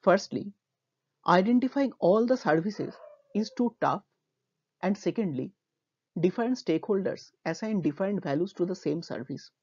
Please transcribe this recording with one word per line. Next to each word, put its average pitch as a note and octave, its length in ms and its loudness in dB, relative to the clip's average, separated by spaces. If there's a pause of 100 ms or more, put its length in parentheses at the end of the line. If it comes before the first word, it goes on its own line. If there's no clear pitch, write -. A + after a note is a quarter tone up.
Firstly, G3+ 500 2 (760)
identifying A#3+ 720 4
all G#3 260 4
the B3+ 100 2
services E3 560 -2 (440)
is A3 200 -4
too A#3+ 240 -2
tough, C#3 220 0 (800)
and F#3+ 180 0
secondly, E3 540 -4 (680)
different A3+ 380 0
stakeholders F#3 760 -2 (140)
assign F#3+ 380 -4
different F#3+ 380 -2
values D#3+ 340 -2
to F3 120 -2
the F#3 80 -4
same D#3 260 -4
service. - 520 -12 (100)